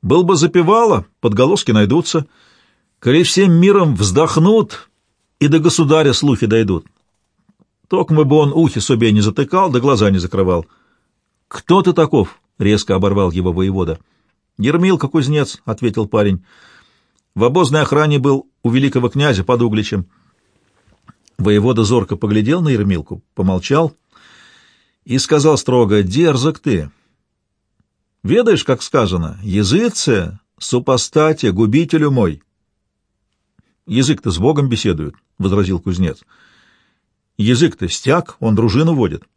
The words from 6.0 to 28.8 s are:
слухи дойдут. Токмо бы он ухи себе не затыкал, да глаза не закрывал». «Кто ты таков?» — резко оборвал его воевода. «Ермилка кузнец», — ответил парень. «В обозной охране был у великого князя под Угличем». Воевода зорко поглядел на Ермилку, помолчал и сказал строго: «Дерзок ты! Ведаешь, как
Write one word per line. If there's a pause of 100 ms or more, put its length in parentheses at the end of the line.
слухи
дойдут. (1000)
Токмо
бы
он
ухи
себе
не
затыкал,
да
глаза
не
закрывал». (840)
«Кто
ты
таков?» — (200)
резко
оборвал
его
воевода. (580)
«Ермилка
кузнец», —
ответил
парень. (880)
«В
обозной
охране
был (160)
у
великого
князя
под
Угличем». (1300)
Воевода
зорко
поглядел
на
Ермилку, (100)
помолчал (1080)
и
сказал
строго:
«Дерзок
ты! (1300)
Ведаешь,
как